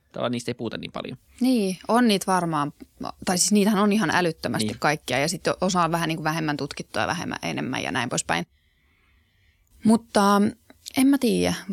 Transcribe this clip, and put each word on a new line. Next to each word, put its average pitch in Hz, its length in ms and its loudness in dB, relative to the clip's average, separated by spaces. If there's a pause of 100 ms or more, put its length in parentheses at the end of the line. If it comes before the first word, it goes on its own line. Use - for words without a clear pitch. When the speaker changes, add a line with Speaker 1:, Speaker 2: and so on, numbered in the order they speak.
(120)
Speaker 1:
tavallaan 123 200 -4
niistä 120 200 -6
ei - 40 -2
puhuta 117 220 -8
niin - 140 -12
paljon. - 260 -10 (240)
Speaker 2:
Niin, 226 360 2 (100)
on 233 200 4
niitä 196 200 2
varmaan, 165 460 0 (520)
tai 185 120 0
siis - 140 0
niitähän 208 320 4
on 214 100 2
ihan 214 200 2
älyttömästi 139 540 -2
Speaker 1:
Niin. 120 120 -8
Speaker 2:
kaikkia, 147 400 -2
ja 143 80 0
sit 170 160 -6 (180)
osa 180 220 0
on 160 80 0
vähän, 170 160 -2
niinku, 160 160 -4
vähemmän 156 340 -2
tutkittua, 139 500 -6
vähemmän, - 360 -4
enemmän 131 400 -6
ja 67 80 -6
näin 120 180 -2
poispäin. 170 360 -4 (1400)
Mutta 208 580 4 (560)
en 262 100 6
mä 277 100 6
tiedä. 180 360 2 (200)